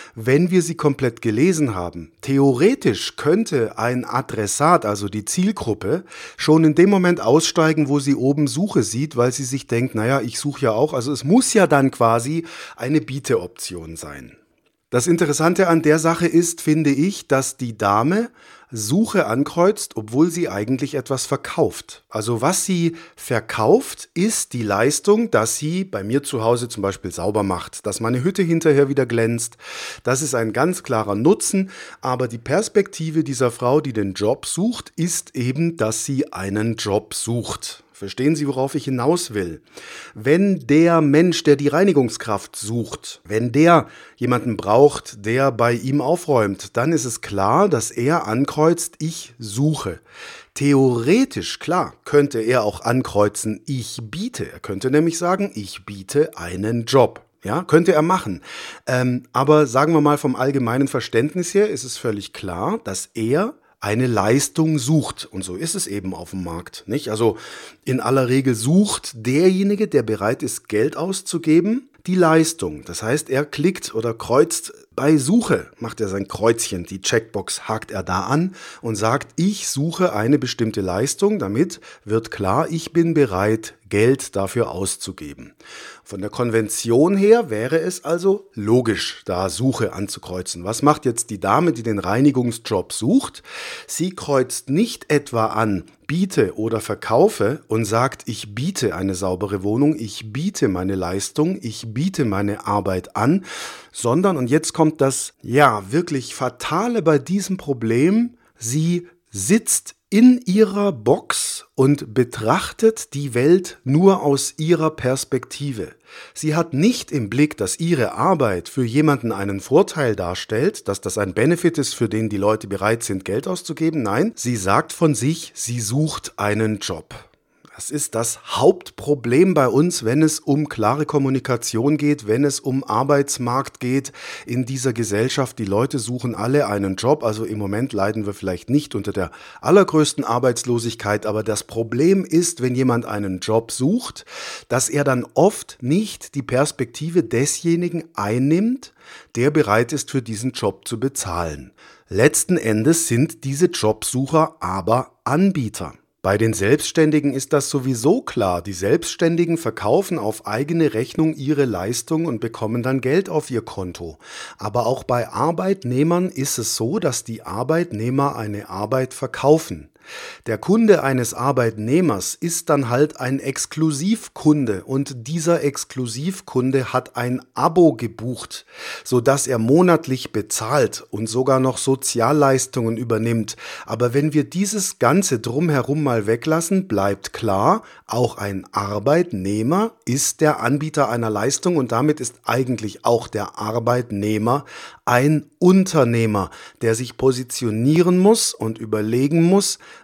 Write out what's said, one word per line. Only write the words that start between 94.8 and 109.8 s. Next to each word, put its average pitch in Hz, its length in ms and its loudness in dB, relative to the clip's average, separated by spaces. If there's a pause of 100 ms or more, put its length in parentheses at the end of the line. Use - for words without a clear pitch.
etwa 120 360 0
an, 107 380 0 (220)
„Biete 151 500 0
oder 110 240 -2
verkaufe“ 117 880 2
und 113 180 0
sagt, 113 420 0
„Ich 107 260 -10
biete 123 420 -2
eine 95 200 -2
saubere 92 480 -4
Wohnung, 131 340 2
ich 110 360 -10
biete 151 340 -2
meine 95 280 -2
Leistung, 98 640 -2
ich 113 320 -10
biete 156 320 -2
meine 101 420 -2
Arbeit 95 480 -2
an“, 160 300 2 (460)
sondern, 175 440 0
und 127 140 -2
jetzt 156 240 0
kommt - 280 2
das, 135 320 0 (100)
ja, 117 480 4
wirklich 147 420 -2
Fatale 185 680 -2
bei 151 160 6
diesem 185 380 -2
Problem, 143 800 0 (220)
sie 160 500 -2 (220)
sitzt 165 640 0 (160)